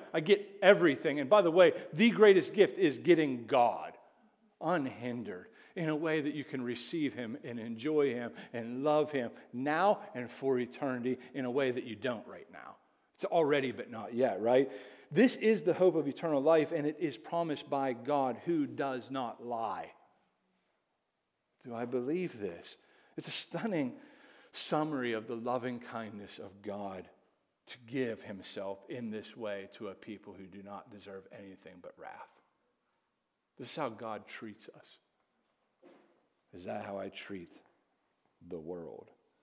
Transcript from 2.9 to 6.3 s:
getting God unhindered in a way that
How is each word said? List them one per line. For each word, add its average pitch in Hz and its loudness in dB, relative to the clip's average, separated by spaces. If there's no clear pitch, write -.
getting 135 4
God 117 2
unhindered 120 -4
in 165 -2
a 151 0
way 156 0
that 143 -4